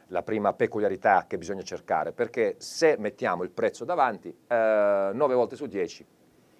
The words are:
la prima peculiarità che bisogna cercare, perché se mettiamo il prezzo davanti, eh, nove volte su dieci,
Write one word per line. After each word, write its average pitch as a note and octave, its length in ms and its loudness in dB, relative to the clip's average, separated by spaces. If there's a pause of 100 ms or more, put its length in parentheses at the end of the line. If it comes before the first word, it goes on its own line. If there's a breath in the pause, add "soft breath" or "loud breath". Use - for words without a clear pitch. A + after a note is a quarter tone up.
la F2 140 -4
prima G#2 300 0
peculiarità G2+ 760 2
che G2 120 -6
bisogna F#2+ 240 -8
cercare, E2 500 -4
perché A2 460 -2
se - 400 2
mettiamo G#2 460 -2
il F2+ 60 -6
prezzo A2+ 360 -2
davanti, C3+ 420 -2
eh, G#2 840 2
nove C3+ 200 0
volte B2 220 0
su D3 80 -10
dieci, F#2+ 420 -6 (540 soft breath)